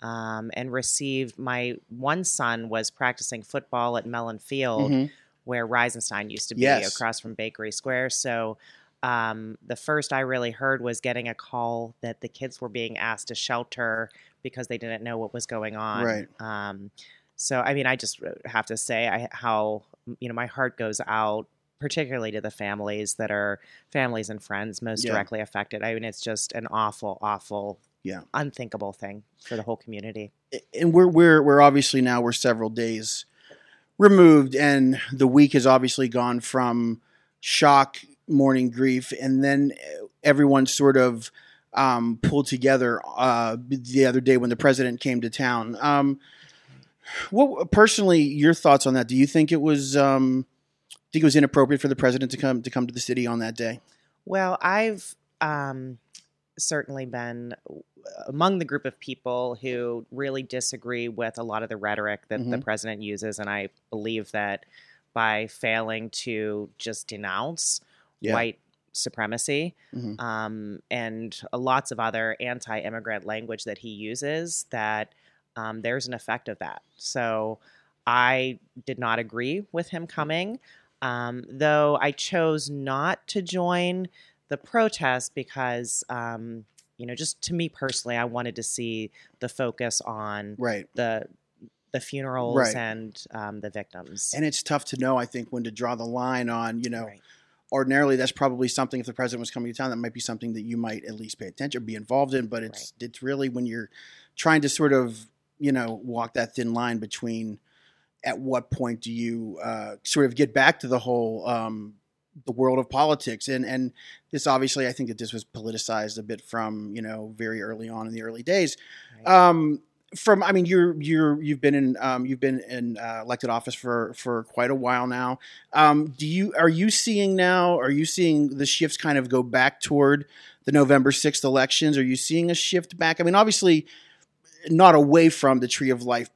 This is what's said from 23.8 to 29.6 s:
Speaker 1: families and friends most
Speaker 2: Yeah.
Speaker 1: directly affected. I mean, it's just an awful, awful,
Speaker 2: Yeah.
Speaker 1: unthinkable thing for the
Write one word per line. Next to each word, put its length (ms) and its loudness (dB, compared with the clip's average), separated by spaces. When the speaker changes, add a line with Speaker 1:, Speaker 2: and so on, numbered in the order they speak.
Speaker 1:
families 380 -4
and 120 -12
friends 400 -10
most 220 -6
Speaker 2:
Yeah. 80 -4
Speaker 1:
directly 300 -4
affected. 420 -8
I 100 -4
mean, 120 -8
it's 160 -12
just 320 -6
an 140 -10
awful, 540 -4
awful, 580 -6
Speaker 2:
Yeah. 200 -10
Speaker 1:
unthinkable 600 -8
thing 300 -16
for 120 -8
the 60 -6